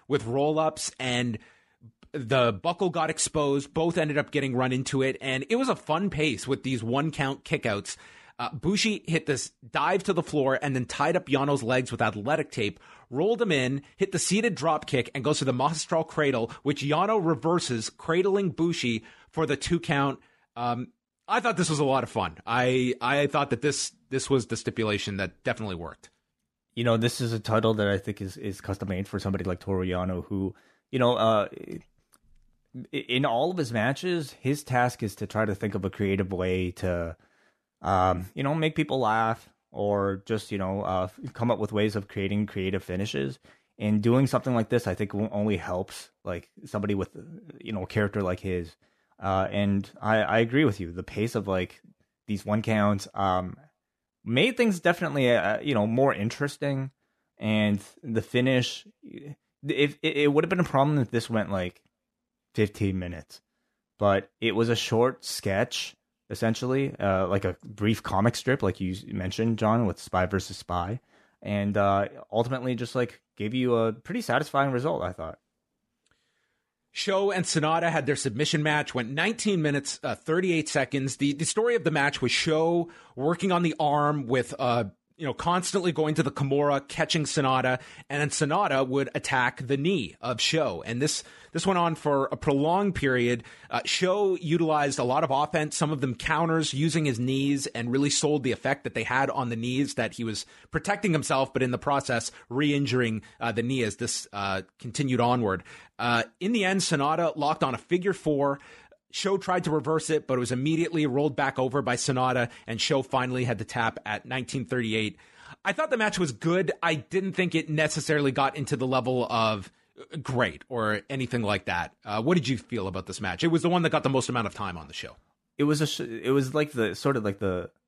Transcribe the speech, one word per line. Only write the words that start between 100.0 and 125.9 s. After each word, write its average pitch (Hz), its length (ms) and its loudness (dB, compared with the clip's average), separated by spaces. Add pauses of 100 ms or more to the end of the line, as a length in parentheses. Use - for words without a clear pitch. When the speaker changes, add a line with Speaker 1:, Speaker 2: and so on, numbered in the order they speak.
Speaker 1:
he 120 100 -8
was 110 220 -6 (260)
protecting 196 400 0
himself, 135 400 2
but 131 120 0
in 123 80 0
the 123 60 -2
process, 135 540 0 (160)
re-injuring, 127 760 0 (200)
uh, 117 100 -2
the 110 100 0
knee 123 220 0
as 107 140 -2
this, - 340 -6
uh, 98 300 -2 (180)
continued 127 400 -2
onward. 120 440 2 (340)
Uh, 117 260 2 (160)
in 208 140 0
the 214 100 2
end, 190 160 2
Sanada 160 560 2
locked 151 260 0
on 135 140 0
a - 20 -10
figure 185 360 0
four. 139 440 2 (540)
Sho 190 280 0
tried 180 240 0
to 156 80 0
reverse 156 400 0
it, 151 160 0
but 131 80 2
it 123 40 2
was 120 120 -2
immediately 156 560 2
rolled 135 280 0
back 135 220 0
over 131 240 0
by 123 140 0
Sanada, 127 540 0 (180)
and 110 120 -6
Sho 135 220 2
finally 127 420 -2
had 120 140 -2
the 107 80 -6
tap 113 400 -2
at 107 180 -6
nineteen 127 420 -6
thirty-eight. 110 520 -2 (480)
I 190 80 0
thought 311 160 -2
the 262 80 0
match 214 220 0
was 156 120 0
good. 170 400 0 (120)
I 170 100 2
didn't 185 400 -4
think 175 220 0
it 160 140 -2
necessarily 151 600 0
got 135 240 0
into 143 220 -2
the 127 80 -2
level 127 420 0
of, 110 440 0 (280)
uh, - 220 -14
great 120 480 0
or 107 400 0
anything 127 320 -2
like 101 240 0
that. 87 300 -4 (100)
Uh, 110 160 -2
what 160 140 4
did 127 120 2
you 127 120 0
feel 101 280 -6
about 92 200 -6
this 95 120 -10
match? 92 240 -4
It 170 40 2
was 160 160 2
the 170 60 2
one 175 120 2
that 160 80 2
got 156 140 0
the 135 60 2
most 131 200 0
amount 120 160 -2
of 95 80 -6
time 92 240 -8
on 76 100 -14
the 80 60 -20
show. - 220 -14 (420)
Speaker 2:
It 143 60 2
was 151 180 2
a 147 60 2
sh-, - 140 -6